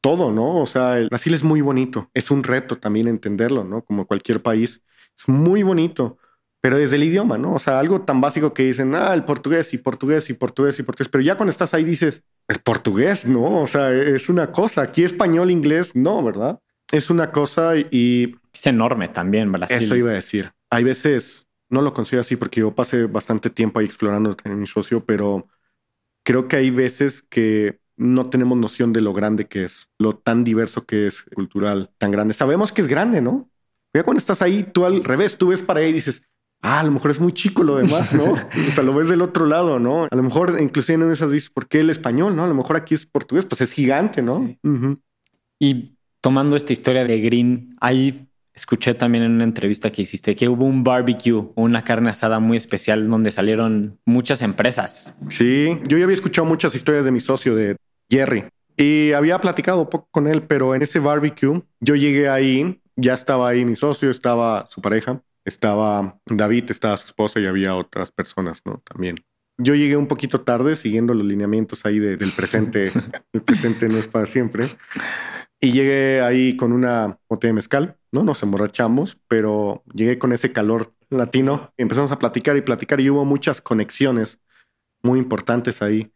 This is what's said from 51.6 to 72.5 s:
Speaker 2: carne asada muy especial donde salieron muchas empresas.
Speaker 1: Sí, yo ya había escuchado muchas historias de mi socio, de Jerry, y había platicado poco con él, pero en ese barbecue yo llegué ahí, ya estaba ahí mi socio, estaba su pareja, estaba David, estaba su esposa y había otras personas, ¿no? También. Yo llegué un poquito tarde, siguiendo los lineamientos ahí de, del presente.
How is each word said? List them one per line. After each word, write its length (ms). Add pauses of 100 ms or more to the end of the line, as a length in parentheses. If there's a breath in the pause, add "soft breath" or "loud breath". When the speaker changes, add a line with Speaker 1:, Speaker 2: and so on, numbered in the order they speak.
Speaker 2:
carne 260
asada 300
muy 180
especial 520
donde 220
salieron 720
muchas 360
empresas. 760 (120)
Speaker 1:
Sí, 580
yo 100
ya 80
había 100
escuchado 300
muchas 300
historias 300
de 60
mi 80
socio, 360
de 220 (320)
Jerry, 360 (300)
y 360
había 280
platicado 500
poco 220
con 160
él, 160
pero 300
en 80
ese 180
barbecue 600 (200)
yo 140
llegué 340
ahí, 520 (140)
ya 180
estaba 360
ahí 140
mi 120
socio, 340
estaba 600
su 100
pareja, 400 (240)
estaba 800
David, 460
estaba 260
su 80
esposa 340
y 60
había 300
otras 360
personas, 540
¿no? 200
También. 320 (420)
Yo 160
llegué 220
un 100
poquito 340
tarde, 340
siguiendo 380
los 120
lineamientos 600
ahí 140
de, 180
del 140
presente. 600 (200)